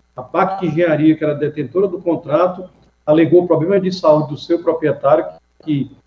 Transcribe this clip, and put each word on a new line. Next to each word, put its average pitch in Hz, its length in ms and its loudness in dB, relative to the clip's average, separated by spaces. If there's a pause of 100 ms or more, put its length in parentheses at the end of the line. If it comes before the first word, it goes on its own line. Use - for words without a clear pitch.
(140)
A 127 80 -14
pac 190 440 -4
Engenharia, 156 500 2
que 156 80 -6
era 151 100 -2
detentora 147 540 -4
do 175 120 -10
contrato, 175 680 -2 (400)
alegou 165 420 4
problemas 170 340 0
de 185 120 -2
saúde 151 340 2
do 143 100 -10
seu 170 240 -4
proprietário, 156 640 0 (380)
que 139 260 -2 (180)